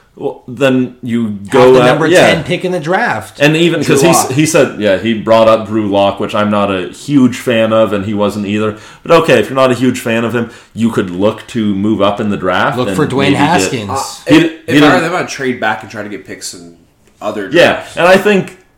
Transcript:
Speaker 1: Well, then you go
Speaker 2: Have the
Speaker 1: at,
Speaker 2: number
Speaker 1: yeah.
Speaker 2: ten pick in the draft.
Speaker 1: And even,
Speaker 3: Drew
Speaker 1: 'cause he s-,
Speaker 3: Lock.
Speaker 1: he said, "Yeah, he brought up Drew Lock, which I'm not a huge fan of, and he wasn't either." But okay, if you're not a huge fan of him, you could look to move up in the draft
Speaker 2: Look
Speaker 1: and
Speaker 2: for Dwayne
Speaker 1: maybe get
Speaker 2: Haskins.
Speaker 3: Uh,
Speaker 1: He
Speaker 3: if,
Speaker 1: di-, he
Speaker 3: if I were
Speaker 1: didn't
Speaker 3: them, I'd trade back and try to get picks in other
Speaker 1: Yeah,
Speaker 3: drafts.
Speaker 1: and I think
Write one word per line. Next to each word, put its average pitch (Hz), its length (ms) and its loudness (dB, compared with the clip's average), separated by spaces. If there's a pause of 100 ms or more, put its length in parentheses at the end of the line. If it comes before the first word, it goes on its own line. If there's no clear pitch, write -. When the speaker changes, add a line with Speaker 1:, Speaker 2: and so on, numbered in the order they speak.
(160)
Speaker 1:
Well, - 320 -10
then 127 540 -2
you 113 380 -4 (100)
go 127 180 4
Speaker 2:
Have 127 80 6
the 127 60 -4
Speaker 1:
at, 123 40 2
Speaker 2:
number 127 220 0
Speaker 1:
yeah. 151 260 4
Speaker 2:
ten - 100 -4
pick 180 220 -6
in 180 60 -4
the 180 80 -4
draft. 160 600 -4
Speaker 1:
And 151 160 2
even, 165 260 0
Speaker 3:
Drew - 140 2
Speaker 1:
'cause 139 80 2
he 175 60 4
s-, - 160 2
Speaker 3:
Lock. - 80 -6
Speaker 1:
he 151 120 2
said, 147 340 0
"Yeah, 101 180 2
he 113 160 -2
brought 110 340 2
up 110 200 2
Drew 107 200 -2
Lock, 98 320 0
which 104 160 -4
I'm 104 160 0
not 101 200 0
a 92 180 -4
huge 127 480 0
fan 113 340 0
of, 110 220 2
and 98 120 -4
he 107 80 -6
wasn't 104 320 -2
either." 104 320 -4 (260)
But - 80 -2 (120)
okay, 131 160 4
if 107 100 0
you're 131 60 -8
not 131 160 2
a 120 40 0
huge 123 260 0
fan 117 240 -2
of 110 100 -4
him, 117 140 -4 (260)
you 110 160 0
could 101 180 -4
look 101 400 -2
to 107 240 -2
move 98 280 0
up 101 180 0
in 104 120 -2
the 98 60 -2
draft 95 400 0
Speaker 2:
Look - 120 -2
Speaker 1:
and 185 80 -2
Speaker 2:
for 147 100 2
Dwayne 123 120 -4
Speaker 1:
maybe 139 160 2
get - 40 0
Speaker 2:
Haskins. 147 520 0
Speaker 3:
Uh, 135 120 -4 (240)
Speaker 1:
He 156 80 4
Speaker 3:
if, 160 60 8 (240)
Speaker 1:
di-, - 80 -6
he 143 40 4
Speaker 3:
if 147 60 6
I 147 40 6
were 180 120 4
Speaker 1:
didn't 165 120 -2
Speaker 3:
them, 180 100 -2
I'd 123 80 -8
trade 127 300 -6
back 110 240 -4
and 101 80 -18
try 107 120 -10
to 104 60 -12
get 101 160 -14
picks - 280 -14
in 85 240 -20 (440)
other 104 280 -6
Speaker 1:
Yeah, 139 240 4
Speaker 3:
drafts. - 220 -10
Speaker 1:
and 165 120 0
I 190 100 6
think 202 400 0 (200)